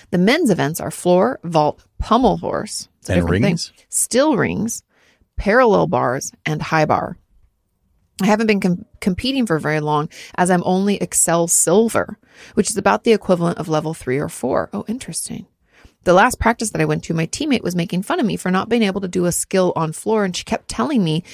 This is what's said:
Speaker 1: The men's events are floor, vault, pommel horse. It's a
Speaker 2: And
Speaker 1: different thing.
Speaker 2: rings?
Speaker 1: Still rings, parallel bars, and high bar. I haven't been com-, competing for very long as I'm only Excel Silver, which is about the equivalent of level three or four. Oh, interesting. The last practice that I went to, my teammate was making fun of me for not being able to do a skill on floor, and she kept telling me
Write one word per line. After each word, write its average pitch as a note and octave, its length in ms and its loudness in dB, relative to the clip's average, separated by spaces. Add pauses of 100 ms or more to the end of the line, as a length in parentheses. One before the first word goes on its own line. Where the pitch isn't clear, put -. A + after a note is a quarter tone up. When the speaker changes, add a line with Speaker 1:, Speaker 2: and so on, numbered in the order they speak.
(100)
Speaker 1:
The F3+ 80 0
men's B3+ 320 4
events D3+ 300 0
are - 100 -8
floor, F3+ 540 0
vault, D#3+ 380 0 (160)
pommel F#3 400 2
horse. - 500 -6 (120)
It's - 100 -10
a F#2+ 40 2
Speaker 2:
And F2+ 80 4
Speaker 1:
different F2 200 2
thing. G3+ 80 2
Speaker 2:
rings? - 220 -4 (160)
Speaker 1:
Still C#4 480 0
rings, F3+ 460 -4 (540)
parallel G3+ 520 4
bars, B2+ 440 -2 (140)
and D#3 160 -4
high D#3 220 2
bar. - 340 -2 (1040)
I F#3 40 2
haven't G#3+ 200 4
been G#3 140 2
com-, F3+ 240 0 (160)
competing B3 440 0
for E3 140 0
very D3+ 220 -2
long D3+ 280 0 (280)
as F3 140 2
I'm F3 140 4
only F#3+ 320 2
Excel E3+ 520 0
Silver, G#3 680 2 (380)
which - 160 0
is - 60 -4
about G3 260 2
the A#3 100 4
equivalent F3 460 2
of D3 100 -8
level D#3 240 -2
three C3 260 -4
or D#3 100 -4
four. - 440 -4
Oh, G3+ 140 -8
interesting. - 600 -10 (580)
The F3+ 80 4
last G#3+ 260 4
practice A3+ 320 -2
that D#3+ 100 -6
I D#3 40 2
went D3+ 200 -2
to, E3 100 -4
my D#3+ 120 0
teammate C#4+ 380 -2
was F3+ 100 -4
making F3 280 -2
fun E4+ 180 -2
of B3 60 0
me E3 100 -2
for - 160 -4
not F#3+ 160 0
being A#3 160 2
able G3 160 -2
to F#3+ 80 -8
do F3+ 160 0
a F3 80 2
skill F#3 420 0
on D#3+ 180 -2
floor, G#3+ 320 -2
and F3+ 120 -6
she - 80 -10
kept - 240 -6
telling B3 340 -2
me D#3+ 320 -2